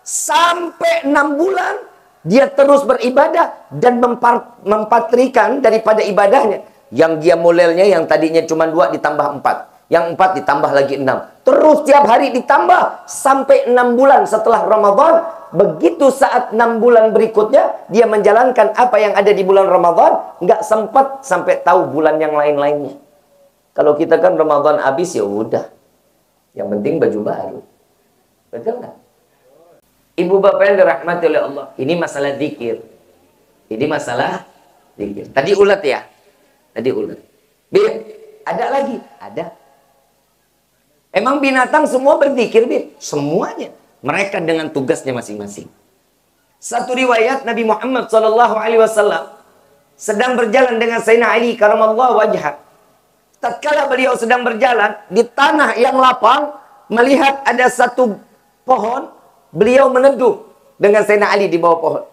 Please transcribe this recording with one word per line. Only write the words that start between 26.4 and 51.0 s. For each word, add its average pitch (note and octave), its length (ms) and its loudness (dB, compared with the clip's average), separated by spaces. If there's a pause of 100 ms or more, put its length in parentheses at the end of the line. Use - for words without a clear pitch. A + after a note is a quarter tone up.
Yang G#2+ 160 -8
penting G#2 240 -4
baju G#2+ 240 -2
baru. - 380 -8 (880)
Betul G#3+ 320 -8
nggak? - 120 -18 (1200)
Ibu F3+ 240 -2
bapak G3 320 2
yang - 80 0
dirahmati E3 480 -4
oleh D3+ 160 -2
Allah, C#3 200 -12 (120)
ini C#3 160 -4
masalah C#3+ 400 -6
zikir. A#2+ 480 -8 (880)
Ini A2+ 160 -4
masalah D3+ 560 -6 (560)
zikir. G2+ 320 -10
Tadi A2+ 240 -2
ulat G3 320 2
ya? A2+ 160 -4 (680)
Tadi A#2+ 240 -6
ulat. G#2 240 -8 (480)
Bir, G#3+ 240 0 (560)
ada G#3 240 -6
lagi? C4 320 -6 (160)
Ada. C#3 320 -14 (1600)
Emang C4 320 -2
binatang C4+ 480 0
semua C4+ 320 2
berzikir, B3 480 0
Bir? - 320 -6
Semuanya. E3+ 720 -6 (260)
Mereka F#3+ 400 -4
dengan D#3+ 300 -4
tugasnya B2+ 420 -4
masing-masing. G#2 560 -12 (880)
Satu A#3+ 380 -6
riwayat, B3 500 0
Nabi A3+ 240 -4
Muhammad A3+ 400 -4
sallallahu A3 480 2
alaihi A3 240 0
wasallam G3+ 540 0 (640)
sedang A#3 420 -4
berjalan A#3 400 0
dengan A3+ 240 -4